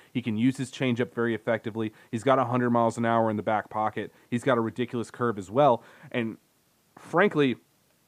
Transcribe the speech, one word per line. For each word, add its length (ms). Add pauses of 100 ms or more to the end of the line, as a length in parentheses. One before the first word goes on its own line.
(120)
He 120
can 140
use 200
his 140
changeup 420
very 220
effectively. 580 (160)
He's 140
got 160
a 60
hundred 260
miles 260
an 80
hour 240
in 80
the 60
back 260
pocket. 420 (200)
He's 120
got 140
a 40
ridiculous 500
curve 260
as 140
well. 320 (280)
And 260 (600)
frankly, 600 (500)